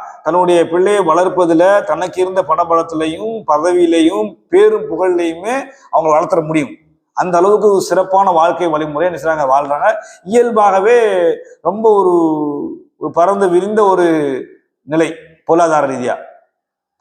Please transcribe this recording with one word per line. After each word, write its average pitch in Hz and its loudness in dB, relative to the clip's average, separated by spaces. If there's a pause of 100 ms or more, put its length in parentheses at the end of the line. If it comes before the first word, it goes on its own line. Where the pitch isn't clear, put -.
(240)
தன்னுடைய 175 2
பிள்ளையை 190 0
வளர்ப்பதுல 175 2
தனக்கு 170 -4
இருந்த 185 0
பணபலத்திலையும் 165 -2 (140)
பதவியிலையும் 170 0 (140)
பேரும் 208 2
புகழ்லையுமே 175 -2 (340)
அவங்க 156 0
வளர்த்துற 165 0
முடியும். 156 -4 (420)
அந்த 175 -2
அளவுக்கு 202 2
ஒரு 190 2
சிறப்பான 185 0
வாழ்க்கை 170 0
வழிமுறை 151 -4
என்ன 170 -6
செய்றாங்க, 156 -2
வாழ்றாங்க. 143 0 (360)
இயல்பாகவே 214 2 (640)
ரொம்ப 208 -4
ஒரு, 185 2 (840)
ஒரு 151 -8
பரந்து 190 0
விரிந்த 202 0
ஒரு 185 2 (840)
நிலை, 156 -4 (360)
பொருளாதார 160 2
ரீதியா, 123 -6 (840)